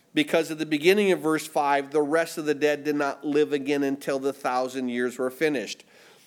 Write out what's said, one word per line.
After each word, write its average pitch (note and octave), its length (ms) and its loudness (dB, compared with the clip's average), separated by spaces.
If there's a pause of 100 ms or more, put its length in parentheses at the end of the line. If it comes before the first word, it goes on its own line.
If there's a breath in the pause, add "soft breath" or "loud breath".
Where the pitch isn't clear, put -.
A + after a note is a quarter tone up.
(140 soft breath)
because D#3 380 2
at D#3 60 -10
the D#3 80 -4
beginning F3+ 440 4
of E3+ 80 2
verse D3+ 300 -2
five, C#3+ 420 0
the D3+ 100 2
rest D#3+ 380 0
of D#3+ 60 -6
the D3 100 0
dead C#3+ 300 0
did D3 100 0
not D3 300 -2
live D3 280 0
again C#3+ 300 -2
until C#3 380 -2
the C3+ 120 -2
thousand B2+ 560 -4
years B2 300 -2
were B2+ 120 -2
finished. C3 540 -4 (420 loud breath)